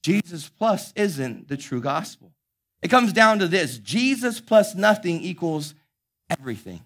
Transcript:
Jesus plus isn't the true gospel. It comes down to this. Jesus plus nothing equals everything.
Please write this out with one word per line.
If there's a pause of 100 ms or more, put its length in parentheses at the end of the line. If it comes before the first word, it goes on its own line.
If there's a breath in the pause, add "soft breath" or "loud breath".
Jesus
plus
isn't
the
true
gospel. (480)
It
comes
down
to
this.
Jesus
plus
nothing
equals (560)
everything.